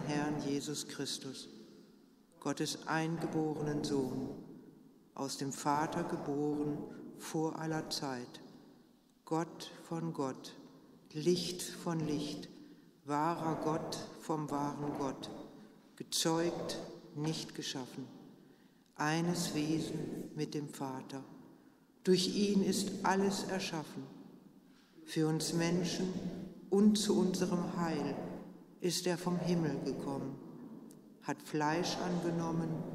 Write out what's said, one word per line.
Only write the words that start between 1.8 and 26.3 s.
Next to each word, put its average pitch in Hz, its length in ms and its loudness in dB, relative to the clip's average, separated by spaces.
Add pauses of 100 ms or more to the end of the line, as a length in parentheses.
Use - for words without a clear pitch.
Gottes 147 480 -2
eingeborenen 156 960 0
Sohn, 131 460 0 (840)
aus 135 220 -4
dem 139 140 -4
Vater 156 520 2
geboren 147 760 0 (400)
vor 160 400 -2
aller 160 320 -2
Zeit, 127 520 -4 (840)
Gott 160 460 -2 (140)
von 165 280 -2
Gott, 135 420 -2 (580)
Licht 175 500 2
von - 360 -2
Licht, 147 500 -2 (560)
wahrer 156 580 2
Gott 160 340 0 (220)
vom 156 320 -2
wahren 143 480 0
Gott, 135 320 -2 (640)
gezeugt, - 840 2 (360)
nicht 156 400 -2
geschaffen, 135 500 -6 (880)
eines 165 600 2
Wesen 156 800 0
mit 151 180 -2
dem 147 160 -4
Vater. 131 540 -6 (800)
Durch 185 320 8
ihn 202 280 6
ist - 280 2 (120)
alles 196 420 4
erschaffen. 165 580 -4 (1080)
Für 160 160 4
uns 156 240 2
Menschen 175 600 2 (560)